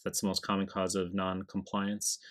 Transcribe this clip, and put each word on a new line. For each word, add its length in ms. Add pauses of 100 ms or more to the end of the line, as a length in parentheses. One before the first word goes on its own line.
That's 160
the 60
most 140
common 260
cause 280
of 180
non-compliance. 1080 (120)